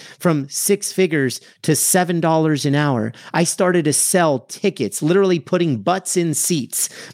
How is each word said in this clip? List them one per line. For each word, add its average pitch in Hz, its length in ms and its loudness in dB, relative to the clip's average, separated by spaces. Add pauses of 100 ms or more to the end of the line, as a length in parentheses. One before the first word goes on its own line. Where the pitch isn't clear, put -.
(200)
From 147 280 0
six - 460 -2
figures 151 480 0 (220)
to 160 120 2
seven 175 460 0
dollars 160 440 2
an 139 100 2
hour, 127 360 0 (220)
I 170 100 2
started 180 400 0
to 147 80 0
sell 156 480 2
tickets, - 600 -4
literally 185 360 4
putting 156 440 -2
butts 180 340 -2
in 170 180 0
seats, - 540 -2 (260)